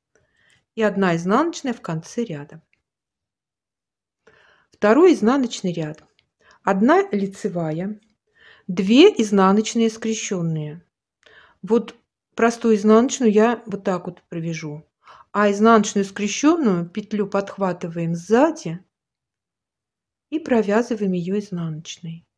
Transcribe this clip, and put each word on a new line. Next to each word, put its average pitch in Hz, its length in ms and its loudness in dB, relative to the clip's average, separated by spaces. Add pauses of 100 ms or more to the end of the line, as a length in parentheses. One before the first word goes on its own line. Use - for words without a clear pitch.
(760)
И 220 80 -4
одна 196 320 2
изнаночная 240 580 -2
в - 80 -10
конце 165 440 -8
ряда. 156 380 -14 (2000)
Второй 269 420 6
изнаночный 220 580 0
ряд. 156 300 -8 (600)
Одна 262 480 2
лицевая, 190 880 -6 (680)
две 220 560 4
изнаночные 208 680 2
скрещённые. 175 960 -6 (760)
Вот 220 320 -2 (400)
простую 226 400 2
изнаночную 220 560 4
я 220 360 2
вот 196 180 -10
так 180 220 -4
вот 175 220 -16
провяжу. 160 560 -8 (460)
А 208 220 2
изнаночную 214 520 2
скрещённую 202 840 0
петлю 208 400 -6
подхватываем 175 880 -4
сзади – 214 680 0 (1500)
и 330 100 -6
провязываем 214 720 0
её 180 260 -4
изнаночной. 165 880 -10 (120)